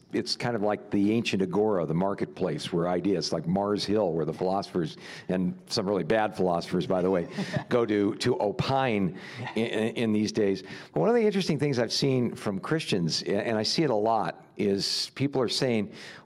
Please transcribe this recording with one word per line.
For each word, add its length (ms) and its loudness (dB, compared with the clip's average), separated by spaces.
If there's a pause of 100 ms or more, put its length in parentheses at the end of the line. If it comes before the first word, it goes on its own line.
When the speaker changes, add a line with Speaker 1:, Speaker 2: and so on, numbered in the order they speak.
(140)
Speaker 1:
it's 200 -2
kind 220 -2
of 60 -2
like 280 0
the 220 4
ancient 300 2
agora, 420 2
the 80 -2
marketplace 800 -2
where 160 2
ideas 460 0
like 120 -2
Mars 380 2
Hill, 280 2
where 120 0
the 80 -4
philosophers, 640 -2 (320)
and 260 0 (120)
some 200 -2
really 180 0
bad 300 2
philosophers, 520 0
by 160 2
the 80 4
way, 180 2 (200)
Speaker 2:
<laughs> 200 -6
Speaker 1:
go 160 2
to, 300 2
to 260 0
opine 760 0 (420)
in, 100 0
in, 300 -2
in 180 0
these 180 0
days. 300 2 (320)
But 60 0
one 100 2
of 40 4
the 120 4
interesting 320 0
things 200 0
I've 140 0
seen 420 2
from 260 -4
Christians, 640 -2
a-, 220 0
and 120 0
I 40 0
see 200 0
it 80 2
a 40 2
lot, 480 0 (140)
is 600 0
people 260 0
are 80 0
saying, 420 0 (340)